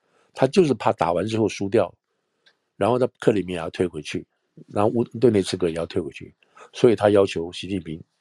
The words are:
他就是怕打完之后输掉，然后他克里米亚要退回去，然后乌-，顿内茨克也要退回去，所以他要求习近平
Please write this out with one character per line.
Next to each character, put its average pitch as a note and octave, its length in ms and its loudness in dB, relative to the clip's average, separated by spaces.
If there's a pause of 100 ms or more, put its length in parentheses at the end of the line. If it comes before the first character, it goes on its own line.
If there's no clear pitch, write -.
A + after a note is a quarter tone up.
(340)
他 - 140 2
就 F3+ 160 4
是 C3+ 100 2
怕 A2 200 0
打 E2+ 180 0
完 F2 120 -2
之 A2 140 -4
后 A2 100 2
输 G2 200 -6
掉， G#2 260 0 (840)
然 G2+ 140 0
后 B2 80 2
他 B2 80 0 (140)
克 - 100 2
里 G#2 140 2
米 F2+ 80 -10
亚 E2+ 100 -6
要 E2 80 -8
退 - 160 -2
回 D#2+ 160 -8
去， - 240 -10 (400)
然 G2+ 180 -2
后 G#2+ 60 2
乌-， A#2 140 0 (160)
顿 A#2+ 120 6
内 G#2 80 4
茨 F#2 160 -2
克 F2+ 120 0
也 E2 80 -6
要 E2 100 -4
退 - 160 -4
回 C#2+ 80 -10
去， - 240 -18 (380)
所 - 180 6
以 G#2 60 4
他 G#2 120 4
要 G2+ 160 6
求 F2 280 -4
习 - 160 -12
近 F#2+ 120 -4
平 D#2+ 220 -10 (180)